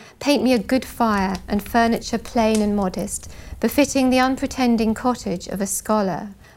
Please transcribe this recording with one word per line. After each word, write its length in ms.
paint 240
me 80
a 80
good 240
fire 540
and 160
furniture 540
plain 440
and 140
modest, 560
befitting 480
the 100
unpretending 720
cottage 540
of 140
a 60
scholar. 640